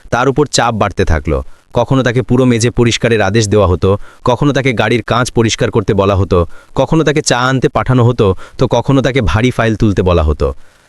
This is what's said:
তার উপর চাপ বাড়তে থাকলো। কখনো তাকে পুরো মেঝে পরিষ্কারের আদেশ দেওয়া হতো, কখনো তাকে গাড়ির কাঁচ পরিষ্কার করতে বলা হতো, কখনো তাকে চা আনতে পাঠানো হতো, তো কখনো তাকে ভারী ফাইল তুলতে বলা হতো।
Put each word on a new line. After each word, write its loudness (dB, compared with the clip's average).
তার 0
উপর 0
চাপ -2
বাড়তে -2
থাকলো। -2
কখনো 0
তাকে 0
পুরো 2
মেঝে 2
পরিষ্কারের 0
আদেশ 0
দেওয়া 2
হতো, 0
কখনো 0
তাকে -2
গাড়ির -2
কাঁচ -2
পরিষ্কার 0
করতে 0
বলা 2
হতো, 0
কখনো 0
তাকে 0
চা 0
আনতে 0
পাঠানো 0
হতো, 2
তো 2
কখনো 0
তাকে 0
ভারী 0
ফাইল -2
তুলতে 0
বলা 2
হতো। -2